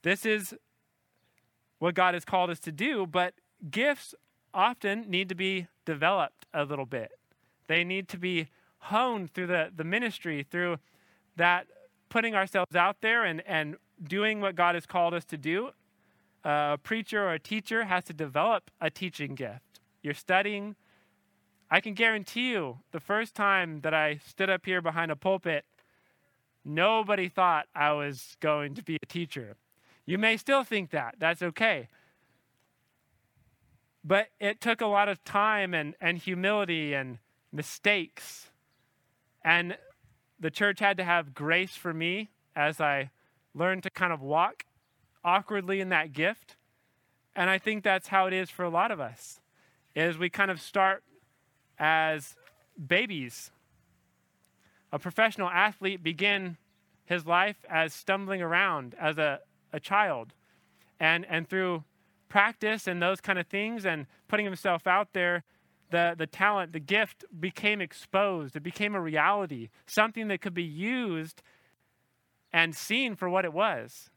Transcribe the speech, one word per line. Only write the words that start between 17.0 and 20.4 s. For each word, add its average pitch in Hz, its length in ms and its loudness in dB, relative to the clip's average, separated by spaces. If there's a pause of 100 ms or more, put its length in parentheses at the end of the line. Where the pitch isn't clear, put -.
or 180 120 0
a 156 40 -4
teacher 220 460 -4
has 185 200 0
to - 80 -14
develop 156 580 0 (100)
a 160 100 0
teaching 147 440 -8
gift. 123 460 -12 (220)
You're 143 120 -4
studying. 202 600 -2 (960)